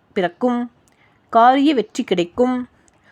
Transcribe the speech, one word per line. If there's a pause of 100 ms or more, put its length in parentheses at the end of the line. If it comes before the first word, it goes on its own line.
(140)
பிறக்கும். (580)
காரிய
வெற்றி
கிடைக்கும். (440)